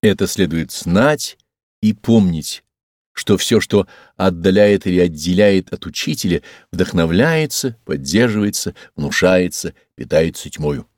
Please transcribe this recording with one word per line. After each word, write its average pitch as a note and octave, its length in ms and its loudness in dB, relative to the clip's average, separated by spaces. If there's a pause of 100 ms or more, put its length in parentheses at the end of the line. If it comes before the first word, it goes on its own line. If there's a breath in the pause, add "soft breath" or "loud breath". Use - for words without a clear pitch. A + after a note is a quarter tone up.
Это G2 240 2
следует E2 460 -4
знать A#2+ 640 -2 (440)
и G#2+ 120 2
помнить, F#2+ 720 0 (480)
что - 240 0
всё, A2 240 0
что G2+ 260 0 (300 soft breath)
отдаляет F#2+ 680 2
или F2+ 140 2
отделяет F2+ 720 2
от - 140 -12
учителя, - 560 -4 (320 loud breath)
вдохновляется, A#2 1120 0
поддерживается, G2+ 880 -2 (220 loud breath)
внушается, F2+ 760 0 (220)
питается - 540 -2
тьмою. D2 480 -8